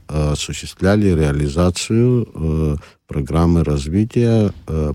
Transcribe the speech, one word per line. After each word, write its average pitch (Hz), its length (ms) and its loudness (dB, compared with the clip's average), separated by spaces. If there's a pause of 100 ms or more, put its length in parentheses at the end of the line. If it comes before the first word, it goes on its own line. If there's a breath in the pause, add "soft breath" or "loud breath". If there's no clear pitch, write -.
э, 76 240 0
осуществляли 95 800 0
реализацию, 87 1200 0
э, 78 420 -2 (300 loud breath)
программы 80 580 0
развития, 101 880 0 (160)
э, 76 280 -2